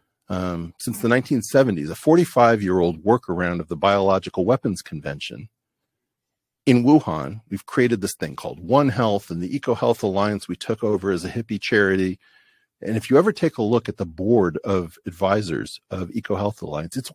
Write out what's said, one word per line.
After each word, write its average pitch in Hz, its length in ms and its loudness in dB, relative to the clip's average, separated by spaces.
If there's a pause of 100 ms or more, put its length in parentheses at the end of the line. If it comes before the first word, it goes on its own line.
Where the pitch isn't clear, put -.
(280)
um, 87 520 -6
since 113 200 -8
the 117 80 0
nineteen 123 340 2
seventies, 98 480 2
a - 40 -8
forty-five-year-old 101 1080 4
workaround 90 560 0
of 78 80 -8
the 85 80 -6
Biological 95 680 2
Weapons 107 380 0
Convention 73 640 -12 (1200)
in 123 160 4
Wuhan? 107 640 2
We've 98 160 -10
created 120 360 0
this - 160 -4
thing 76 180 -8
called - 240 -12
One 127 300 2
Health 107 420 -2
and 85 100 -6
the 92 160 -6
EcoHealth 120 460 0
Alliance 101 460 -2
we 87 80 -6
took - 260 -6
over 101 300 0
as 87 120 -2
a 90 60 -8
hippie 110 300 -6
charity. 95 580 2 (640)
And 110 120 -4
if 113 140 -4
you 127 80 6
ever 185 160 6
take - 240 -2
a 117 60 -2
look 110 260 0
at 101 80 -8
the 98 80 -6
board 90 540 2
of 92 480 -2
advisors 92 720 -2 (100)
of 92 200 -8
EcoHealth 104 500 -4
Alliance, 76 340 -8
it's - 200 -8